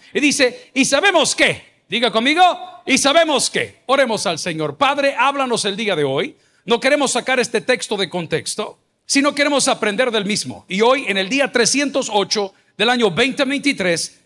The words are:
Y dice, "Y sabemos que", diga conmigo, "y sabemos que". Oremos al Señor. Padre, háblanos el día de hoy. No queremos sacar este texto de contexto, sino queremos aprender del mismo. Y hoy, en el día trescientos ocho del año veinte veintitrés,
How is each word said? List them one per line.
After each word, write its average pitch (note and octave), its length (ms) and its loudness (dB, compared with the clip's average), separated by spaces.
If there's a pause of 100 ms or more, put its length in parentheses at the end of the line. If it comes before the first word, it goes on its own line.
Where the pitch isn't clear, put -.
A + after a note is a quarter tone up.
(120)
Y - 80 -2
dice, C4 540 0
"Y C4 100 2
sabemos D#4 500 2
que", - 540 -2
diga A#3 220 0
conmigo, C#4 320 2 (420)
"y C4 140 0
sabemos D4+ 500 2
que". - 380 -6
Oremos B3 400 0
al E3+ 120 -2
Señor. D#3 380 -6
Padre, C#4 420 0
háblanos C4 460 0
el G3+ 120 -2
día G3+ 200 -2
de D3+ 80 0
hoy. C#3+ 320 -4 (300)
No A#3 120 2
queremos C4+ 340 2
sacar B3+ 280 0
este A3 220 -2
texto - 340 -2
de F#3 140 -4
contexto, - 680 -6 (280)
sino C#4 280 0
queremos C#4+ 320 0
aprender A3 440 0
del G#3+ 160 -2
mismo. C#3+ 420 -6
Y F#3 140 -2
hoy, B3+ 260 2
en G3 80 -2
el F#3+ 140 -2
día C4+ 200 0
trescientos B3+ 600 0
ocho G3+ 400 -2 (240)
del G#3+ 140 2
año A#3+ 180 2
veinte B3+ 360 0
veintitrés, G#3+ 800 -2